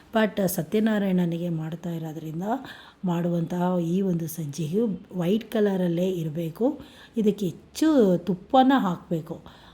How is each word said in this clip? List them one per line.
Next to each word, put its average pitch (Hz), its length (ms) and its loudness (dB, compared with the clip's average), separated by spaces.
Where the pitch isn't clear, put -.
But 214 340 0
ಸತ್ಯನಾರಾಯಣನಿಗೆ 180 1000 0
ಮಾಡ್ತಾ 165 420 -6
ಇರೋದ್ರಿಂದ 160 520 -8
ಮಾಡುವಂತಹ 175 760 0
ಈ 170 200 0
ಒಂದು 170 280 0
ಸಜ್ಜಿಗೆ 160 520 -4
ವೈಟ್ 190 340 0
ಕಲರಲ್ಲೇ 185 580 2
ಇರಬೇಕು. 165 680 -4
ಇದಕ್ಕೆ 208 300 2
ಹೆಚ್ಚು 220 720 4
ತುಪ್ಪನ 254 580 4
ಹಾಕಬೇಕು. 175 640 -4